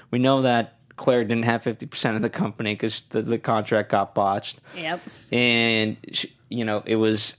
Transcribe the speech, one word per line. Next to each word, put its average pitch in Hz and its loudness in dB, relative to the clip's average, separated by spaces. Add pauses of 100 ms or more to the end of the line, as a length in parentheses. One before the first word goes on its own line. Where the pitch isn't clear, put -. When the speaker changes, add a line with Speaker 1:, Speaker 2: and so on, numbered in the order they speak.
(120)
Speaker 1:
we 120 0
know 135 4
that 120 0 (160)
Claire 120 2
didn't 117 0
have 117 4
fifty - -6
percent 113 -2
of 107 0
the 113 -2
company 107 -4
'cause - -6
the, 110 -2
the 113 -2
contract 107 0
got 101 0
botched. 101 -2 (160)
Speaker 2:
Yep. 170 -6 (320)
Speaker 1:
And 117 2 (160)
she, - -6 (180)
you 117 -4
know, 107 -2
it 113 0
was, 110 0